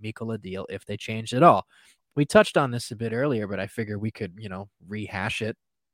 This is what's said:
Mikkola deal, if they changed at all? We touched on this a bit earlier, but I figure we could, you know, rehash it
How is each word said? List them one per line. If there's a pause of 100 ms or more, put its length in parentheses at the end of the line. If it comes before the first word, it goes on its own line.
Mikkola
deal,
if
they
changed
at
all? (500)
We
touched
on
this
a
bit
earlier,
but
I
figure
we
could,
you
know, (200)
rehash
it (380)